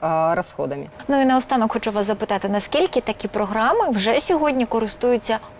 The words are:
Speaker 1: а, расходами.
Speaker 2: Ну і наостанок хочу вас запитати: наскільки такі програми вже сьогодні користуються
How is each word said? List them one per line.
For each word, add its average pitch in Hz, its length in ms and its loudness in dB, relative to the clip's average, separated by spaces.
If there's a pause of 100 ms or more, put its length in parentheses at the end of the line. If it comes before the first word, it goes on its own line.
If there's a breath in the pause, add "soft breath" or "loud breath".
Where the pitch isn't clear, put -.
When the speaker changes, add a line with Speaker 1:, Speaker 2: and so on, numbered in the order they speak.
Speaker 1:
а, 160 340 2
расходами. 147 560 -6 (180)
Speaker 2:
Ну 277 120 2
і 269 40 4
наостанок 254 480 2
хочу 226 200 -2
вас 202 140 0
запитати: 202 420 -2
наскільки 233 520 0
такі - 280 -6
програми 220 600 0
вже 220 300 2
сьогодні 302 460 2
користуються 226 720 0 (220 loud breath)